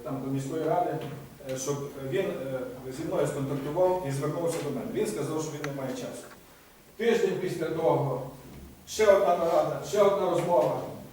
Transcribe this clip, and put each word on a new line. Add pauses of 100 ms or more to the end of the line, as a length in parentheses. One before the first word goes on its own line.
там,
до
міської
ради, (600)
е,
щоб (340)
він,
е, (380)
зі
мною
сконтактував
і
звернувся
до
мене.
Він
сказав,
що
він
не
має
часу. (760)
Тиждень
після
того (680)
ще
одна
нарада, (100)
ще
одна
розмова. (420)